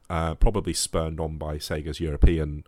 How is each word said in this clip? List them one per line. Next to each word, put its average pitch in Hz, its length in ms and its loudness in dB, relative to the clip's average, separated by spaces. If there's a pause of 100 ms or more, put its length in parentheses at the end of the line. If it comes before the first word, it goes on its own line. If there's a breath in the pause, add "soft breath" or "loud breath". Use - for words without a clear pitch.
uh, 82 260 -2
probably 101 380 4
spurned 80 460 -2
on 78 180 -4
by 76 200 -6
Sega's 78 420 -6
European 76 680 2